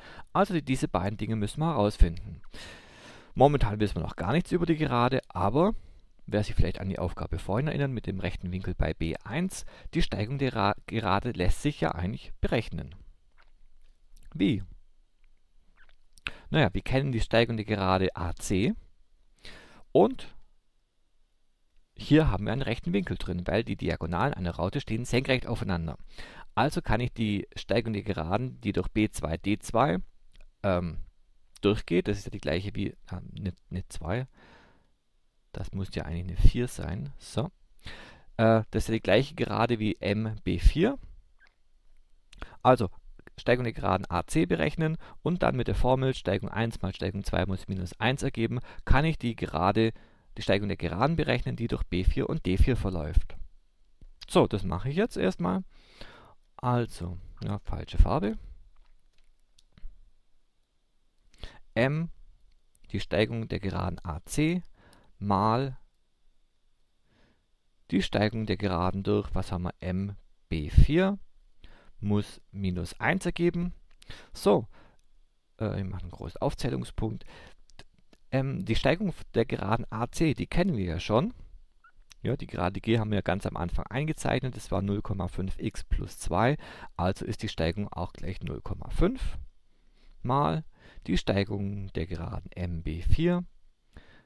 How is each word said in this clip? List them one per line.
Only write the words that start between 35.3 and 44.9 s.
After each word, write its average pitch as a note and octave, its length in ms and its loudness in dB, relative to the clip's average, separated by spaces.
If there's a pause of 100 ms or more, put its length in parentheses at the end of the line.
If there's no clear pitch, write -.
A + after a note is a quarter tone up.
das - 220 -8
muss F#2+ 220 -6
ja E2+ 100 -4
eigentlich F2 340 -6
eine - 100 12
vier B2 200 4
sein, G2+ 500 -6
so. - 320 -4 (840)
Äh, A2+ 340 6
das - 140 0
ist - 40 -8
ja A2+ 60 0
die A2 60 0
gleiche C3 340 4
Gerade A2+ 460 0
wie G#2+ 160 0
M G#2+ 480 -2
B F#2+ 140 0
vier. A3+ 400 6 (1600)
Also A#2+ 280 6 (460)
Steigung B2 280 2
der A2+ 80 -2
Geraden F#2+ 360 0
A E2+ 180 0
C E3+ 200 2
berechnen D#3+ 500 0 (260)